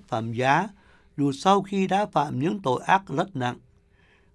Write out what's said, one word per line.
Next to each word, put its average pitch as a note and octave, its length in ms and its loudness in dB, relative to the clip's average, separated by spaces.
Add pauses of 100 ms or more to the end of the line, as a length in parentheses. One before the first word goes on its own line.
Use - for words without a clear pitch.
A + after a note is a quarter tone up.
phẩm A2+ 260 -4
giá, C#3 360 2 (480)
dù C#3+ 140 0
sau F#3+ 300 4
khi G3 260 -2
đã G3+ 180 0
phạm D3 340 -2
những G3 220 -2
tội B2+ 240 0
ác F#3+ 220 2
rất D#3+ 280 -4
nặng. B2 220 -4 (760)